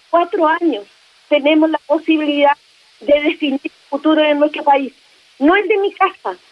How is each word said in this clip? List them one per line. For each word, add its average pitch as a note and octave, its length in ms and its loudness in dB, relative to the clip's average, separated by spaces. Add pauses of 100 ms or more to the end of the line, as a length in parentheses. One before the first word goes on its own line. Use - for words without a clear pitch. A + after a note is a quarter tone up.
cuatro F4 380 0
años D#4 360 -2 (460)
tenemos D#4 400 2
la D4+ 180 -4
posibilidad D4 640 0 (480)
de D4 220 -2
definir D4 420 -4
el D#4+ 80 -10 (180)
futuro D#4 320 0
de D4+ 140 0
nuestro D4 280 -2
país. C#4 300 0 (460)
No D4+ 160 4
el G4+ 120 0
de G#4 100 0
mi G4 160 -2
casa, F4+ 440 -4 (140)